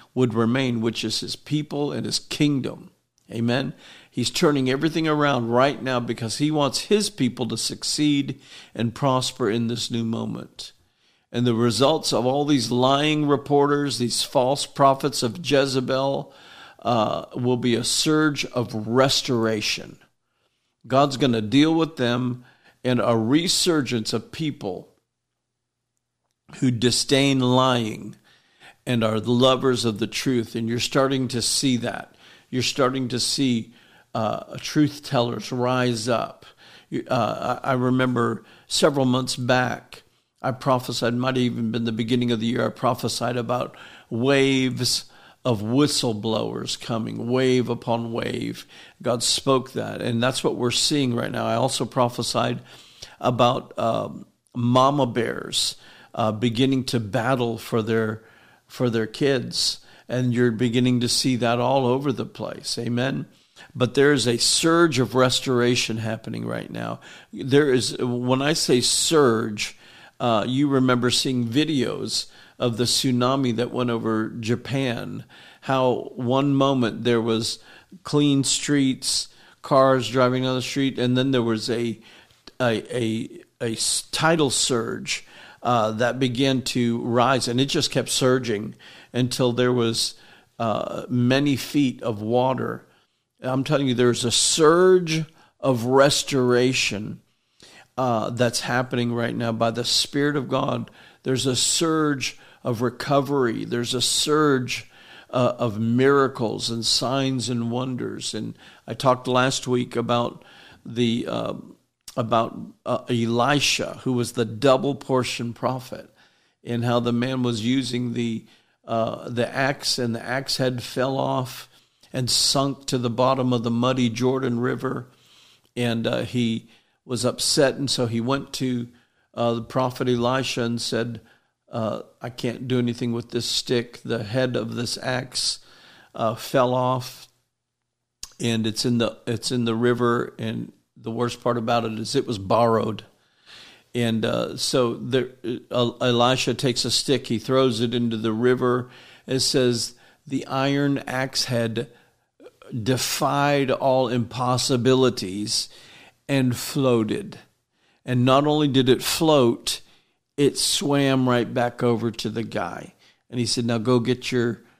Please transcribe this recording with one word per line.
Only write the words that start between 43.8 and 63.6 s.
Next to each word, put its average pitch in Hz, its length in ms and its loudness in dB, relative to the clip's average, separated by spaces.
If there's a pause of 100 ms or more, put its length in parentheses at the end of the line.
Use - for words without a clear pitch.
waves 131 960 2 (380)
of 117 160 0
whistleblowers 113 1200 -2
coming, 113 480 -6
wave 127 400 2
upon 117 440 -2
wave. 117 540 -6 (360)
God 120 200 0
spoke 131 500 0
that, 107 280 -6
and 117 220 -2
that's 127 220 0
what - 120 0
we're 120 140 0
seeing 135 440 0
right 110 180 -2
now. 113 140 -4
I 113 80 0
also 127 300 0
prophesied 120 760 0 (600)
about, 123 580 2
um, 113 480 -2 (280)
mama 127 520 4
bears, - 720 -4 (380)
uh, 110 180 0
beginning 123 520 0
to 123 160 -2
battle 117 580 -2
for 113 240 -2
their, 110 420 -2 (420)
for 127 220 -2
their 110 180 0
kids, - 760 -2 (280)
and 127 240 0
you're 123 180 4
beginning 123 500 2
to 120 80 0
see 131 280 0
that 120 220 0
all 127 280 2
over 135 260 2
the 113 140 -4
place. - 520 -8
Amen. 123 480 -4 (480)